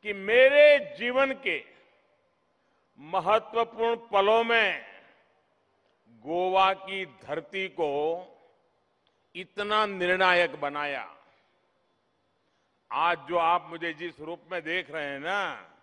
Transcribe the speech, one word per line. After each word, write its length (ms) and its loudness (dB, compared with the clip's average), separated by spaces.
कि 100 -6
मेरे 840 6
जीवन 360 0
के 320 -6
महत्वपूर्ण 960 -2
पलों 480 2
में 420 0
गोवा 640 0
की 320 -10
धरती 640 -10
को 240 -4
इतना 500 -2
निर्णायक 720 0
बनाया। 600 -8
आज 280 0
जो 180 -6
आप 320 0
मुझे 240 -8
जिस 260 -14
रूप 220 -12
में 100 -8
देख 300 -6
रहे 140 -8
हैं 140 -10
ना 520 -8